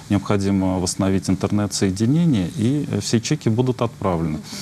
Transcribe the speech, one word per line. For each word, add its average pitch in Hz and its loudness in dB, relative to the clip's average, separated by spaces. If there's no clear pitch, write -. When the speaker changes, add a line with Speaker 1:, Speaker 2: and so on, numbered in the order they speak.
Speaker 1:
необходимо 98 2
восстановить 92 0
интернет-соединение, 104 2
и, 131 0
э, 107 -2
все 113 0
чеки 151 -2
будут 120 0
отправлены. 85 -2
Speaker 2:
Мгм. 71 -12